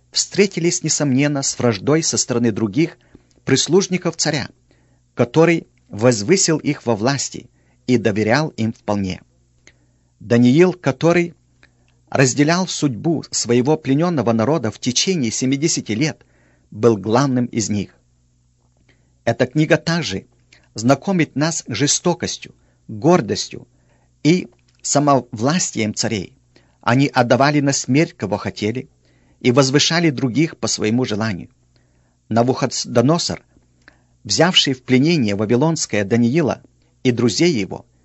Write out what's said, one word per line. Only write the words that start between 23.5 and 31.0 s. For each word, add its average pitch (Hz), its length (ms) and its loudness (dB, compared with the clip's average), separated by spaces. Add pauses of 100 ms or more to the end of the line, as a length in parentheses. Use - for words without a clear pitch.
и 170 240 2 (340)
самовластием 135 1120 -2
царей. 110 420 -6 (460)
Они 131 260 2
отдавали 131 520 2
на 139 140 0
смерть, 147 420 0
кого 101 220 -4
хотели, 107 520 -6 (500)
и 123 120 2
возвышали 143 580 2
других 131 480 -2
по 113 100 -4
своему 113 380 -2